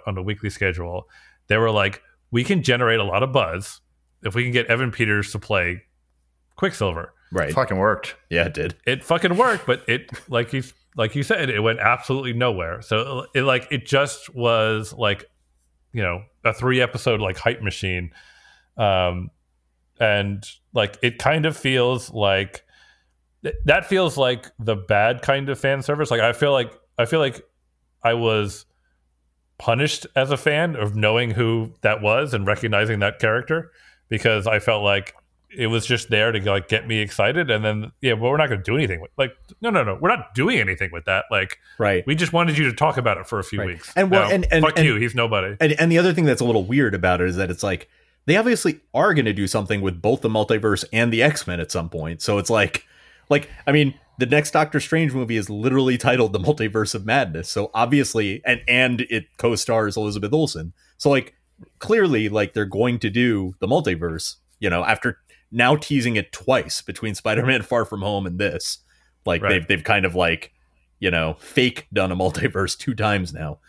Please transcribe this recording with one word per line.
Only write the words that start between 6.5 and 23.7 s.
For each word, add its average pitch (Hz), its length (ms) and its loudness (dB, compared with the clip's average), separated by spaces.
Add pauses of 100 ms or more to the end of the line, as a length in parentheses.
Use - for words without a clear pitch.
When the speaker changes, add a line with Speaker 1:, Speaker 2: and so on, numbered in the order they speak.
Speaker 1:
Quicksilver." 95 540 -2 (200)
Speaker 2:
Right. 82 200 -2
Speaker 3:
Fucking 104 260 0
worked. 98 380 0 (140)
Speaker 2:
Yeah, 82 160 2
it 80 80 -6
did. 78 220 -6 (100)
Speaker 1:
It 135 180 -2
fucking 170 320 0
worked, 226 300 2
but 127 240 0
it, 123 220 -2 (180)
like 117 240 -2
you, 135 80 -2 (340)
like 110 200 -2
you 139 80 -2
said, 170 260 0
it 104 100 0
went 110 200 2
absolutely 123 540 0
nowhere. 110 500 -2
So 127 500 -4
it, 131 80 2
like, 127 300 0
it 139 160 -6
just - 480 -2
was 110 580 0
like, 101 320 -2 (640)
you 113 120 -4
know, 90 180 -4 (220)
a 113 100 2
three 127 280 0
episode, 120 380 0
like, 95 180 -2
hype 117 260 -4
machine. 90 480 -6 (640)
Um, 92 540 0 (680)
and, 101 480 0 (240)
like, 104 300 -2
it 120 160 -2
kind 156 300 0
of 156 100 -4
feels 127 540 0
like 98 520 0 (800)
th-, - 140 -6 (100)
that 170 220 2